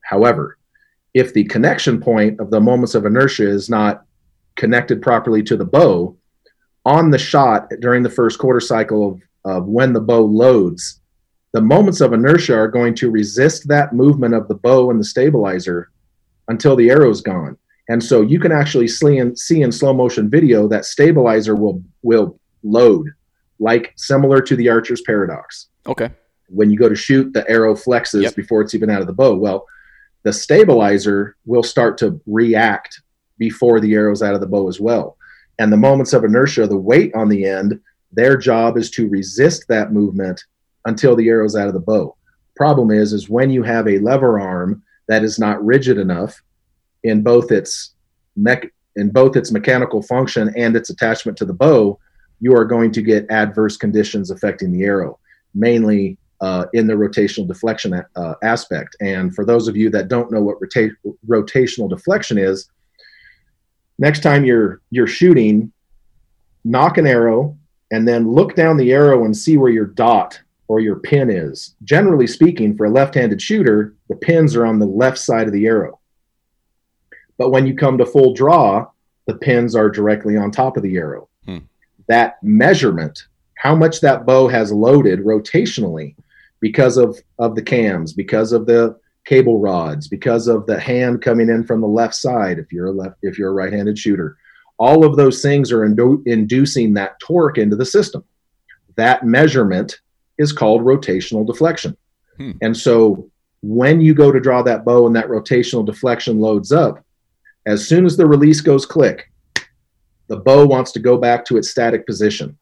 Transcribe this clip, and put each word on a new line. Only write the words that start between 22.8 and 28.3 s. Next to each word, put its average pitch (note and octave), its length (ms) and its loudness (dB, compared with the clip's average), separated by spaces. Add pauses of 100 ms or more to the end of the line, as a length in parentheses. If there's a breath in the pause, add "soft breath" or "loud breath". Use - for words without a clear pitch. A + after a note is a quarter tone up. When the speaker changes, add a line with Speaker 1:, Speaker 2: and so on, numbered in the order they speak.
Speaker 1:
like, A2+ 380 -2
similar C#3 440 2
to C3 140 -2
the A#2+ 140 0
archer's A#2 320 -2
paradox. G2 680 -6 (200)
Speaker 2:
Okay. A#2+ 220 -6 (380)
Speaker 1:
When G#2 240 0
you G#2 60 2
go A#2+ 100 4
to G#2 80 2
shoot, C3+ 380 0
the - 160 -4
arrow A2 260 2
flexes A#2 480 -2
Speaker 2:
Yep. A2 120 -4